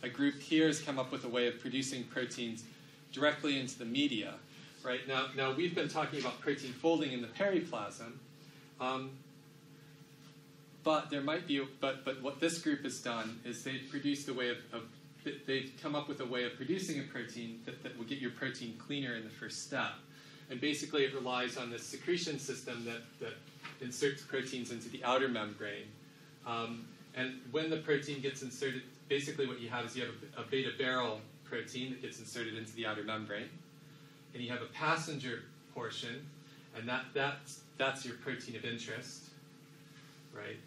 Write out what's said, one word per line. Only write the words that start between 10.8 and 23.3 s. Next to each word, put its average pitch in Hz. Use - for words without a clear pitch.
but -
there 143
might 160
be, 139
but, 135
but 131
what 135
this 165
group 147
has 123
done 113
is 117
they've 131
produced 139
a 139
way 123
of, 117
of 113
th-, -
they've 135
come 147
up 143
with 143
a 135
way 123
of 120
producing 165
a 127
protein 117
that, -
that 123
will 113
get 135
your 123
protein 120
cleaner 135
in 113
the 110
first -
step. 113
And 127
basically, 143
it 135
relies 127
on 123
this 117
secretion 160
system 123
that, 117
that 113